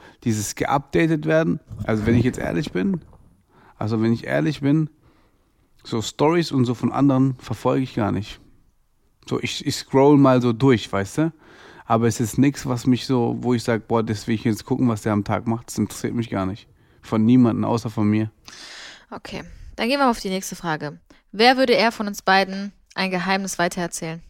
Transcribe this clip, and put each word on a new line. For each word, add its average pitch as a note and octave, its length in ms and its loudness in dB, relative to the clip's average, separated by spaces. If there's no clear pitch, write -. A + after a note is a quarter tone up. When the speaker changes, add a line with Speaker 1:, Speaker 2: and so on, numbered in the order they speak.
Speaker 1:
dieses G#2+ 300 -2
geupdatet D#3 720 0
werden, D#3+ 340 2
also G#2+ 220 0
wenn A#2 80 4
ich A#2+ 100 4
jetzt - 140 -2
ehrlich - 340 -4
bin, F#3 300 -2
also A2 240 -2
wenn A2+ 140 2
ich A2+ 100 -8
ehrlich D3 380 -2
bin, D3+ 260 2
so A2+ 180 -4
Stories D#3+ 500 0
und C3 120 2
so A#2+ 100 0
von A#2 180 -4
anderen C3+ 460 2
verfolge C3 440 -2
ich B2+ 120 -8
gar G2+ 180 0
nicht. G2+ 280 -6
So, B2+ 120 -2
ich, - 260 -8
ich C#3+ 100 -4
scroll C#3 420 4
mal C3 240 6
so B2 100 2
durch, A#2+ 400 2
weißt G2+ 260 -4
du? D#3+ 140 0
Aber A#2 200 2
es A#2 140 0
ist A2 180 -4
nix, C#3 280 2
was B2 200 -4
mich B2+ 200 2
so, A#2+ 340 0
wo B2 140 0
ich A2+ 100 -2
sag, A2 240 -2
„Boah, A2+ 140 2
das A2 240 -4
will A#2 80 0
ich G#2+ 100 -6
jetzt A2 200 -2
gucken, B2+ 240 0
was A2 140 -2
der A2 100 0
am G#2 120 0
Tag G#2+ 220 -4
macht.“ A2+ 220 -4
Das - 100 -10
interessiert A2 360 -4
mich A#2 160 -4
gar G2 160 -4
nicht. F#2+ 220 -10
Von A2 240 0
niemandem, A2+ 400 4
außer A2+ 260 -2
von G#2 180 0
mir. G#2+ 220 0
Speaker 2:
Okay, - 320 -12
dann A3+ 120 -2
gehen C#4+ 100 0
wir C4+ 120 4
auf A3+ 100 -2
die G3+ 80 -6
nächste F#3+ 280 -6
Frage. D#3 420 -6
Wer A#3+ 240 4
würde B3+ 160 4
eher A3 200 4
von G#3 140 -6
uns G3+ 160 -8
beiden G3 500 0
ein F#3+ 160 -2
Geheimnis F#3 480 -2
weitererzählen? E3+ 720 -4